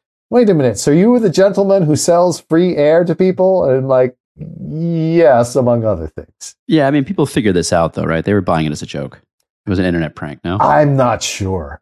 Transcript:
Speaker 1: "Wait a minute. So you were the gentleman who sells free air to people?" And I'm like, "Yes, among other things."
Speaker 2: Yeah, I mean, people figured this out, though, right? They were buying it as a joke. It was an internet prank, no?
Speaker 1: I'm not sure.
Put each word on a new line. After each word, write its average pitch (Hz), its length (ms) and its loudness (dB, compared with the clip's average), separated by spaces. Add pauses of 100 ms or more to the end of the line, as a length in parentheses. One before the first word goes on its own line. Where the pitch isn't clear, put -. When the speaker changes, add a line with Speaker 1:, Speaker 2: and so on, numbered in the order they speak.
(300)
Speaker 1:
"Wait 240 200 2
a 190 40 4
minute. 131 240 0
So - 140 0
you 180 180 4
were 247 120 2
the 208 80 2
gentleman 196 540 2
who 151 120 2
sells 170 460 0
free 170 340 0
air 156 300 2
to 170 100 -2
people?" 185 480 0
And 135 140 2
I'm 131 100 -4
like, 127 280 2 (220)
"Yes, 160 1200 0
among 120 280 2
other 87 240 -2
things." - 480 -18 (120)
Speaker 2:
Yeah, 147 200 2
I 139 40 0
mean, 143 140 0
people 180 200 -2
figured 104 300 0
this 85 180 -2
out, 82 220 0
though, 82 100 -6
right? 80 180 -2
They 101 120 0
were 98 60 2
buying 80 260 -2
it 73 40 -4
as 76 120 -10
a - 20 -14
joke. 69 340 -12 (460)
It - 40 -10
was 92 100 -2
an 92 60 0
internet 85 300 -2
prank, - 280 -14
no? 92 160 -4
Speaker 1:
I'm 147 360 2
not 123 280 -2
sure. 92 580 -8